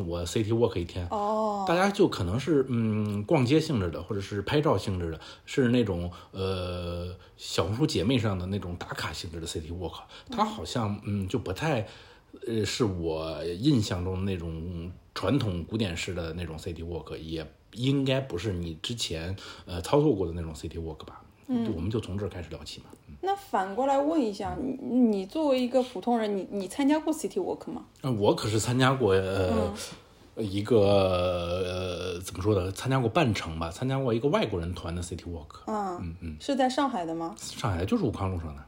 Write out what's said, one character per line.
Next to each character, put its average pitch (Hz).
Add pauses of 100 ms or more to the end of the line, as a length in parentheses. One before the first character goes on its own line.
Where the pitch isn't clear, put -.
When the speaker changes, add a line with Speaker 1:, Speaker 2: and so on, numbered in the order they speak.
Speaker 1:
我 85
city 113
walk 117
一 85
天。 87
Speaker 2:
哦。 208
Speaker 1:
大 170
家 190
就 196
可 -
能 92
是， 139
嗯， 107
逛 139
街 143
性 143
质 87
的， -
或 -
者 98
是 101
拍 147
照 143
性 95
质 85
的， 78 (260)
是 131
那 120
种， 87 (220)
呃， 90 (220)
小 -
红 98
书 143
姐 98
妹 107
上 101
的 87
那 98
种 90
打 -
卡 -
性 -
质 82
的 78
city 82
walk， - (320)
它 220
好 -
像， 110 (140)
Speaker 2:
嗯。 101
Speaker 1:
嗯， -
就 95
不 95
太， 151 (640)
呃， 113
是 117
我 80
印 107
象 90
中 92
那 98
种 85 (240)
传 95
统 90
古 -
典 98
式 95
的 82
那 87
种 80
city 80
walk， 82
也 80 (280)
应 135
该 135
不 87
是 95
你 85
之 120
前， 87 (300)
呃， 87
操 -
作 147
过 92
的 82
那 85
种 80
city 82
walk 80
吧。 - (260)
Speaker 2:
嗯。 233
Speaker 1:
我 82
们 92
就 113
从 98
这 101
儿 92
开 -
始 -
聊 -
起 -
嘛。 - (220)
嗯。 -
Speaker 2:
那 392
反 196
过 247
来 277
问 311
一 220
下， 196
你， -
你 220
作 302
为 254
一 247
个 254
普 254
通 240
人， 214
你， 180
你 202
参 277
加 302
过 311
city -
walk 180
吗？ - (160)
Speaker 1:
啊， 139
我 110
可 170
是 110
参 123
加 131
过， 123
呃， 95 (240)
Speaker 2:
嗯。 - (680)
Speaker 1:
一 101
个， 110 (1400)
呃， 87
怎 90
么 92
说 104
呢？ 92
参 -
加 131
过 123
半 127
程 82
吧， 85
参 127
加 135
过 131
一 117
个 143
外 208
国 104
人 85
团 85
的 90
city 87
walk。 82
Speaker 2:
嗯。 196
Speaker 1:
嗯， 90
嗯。 80
Speaker 2:
是 277
在 262
上 277
海 185
的 165
吗？ 165
Speaker 1:
上 -
海， 85
就 156
是 202
武 107
康 95
路 90
上 78
的， 71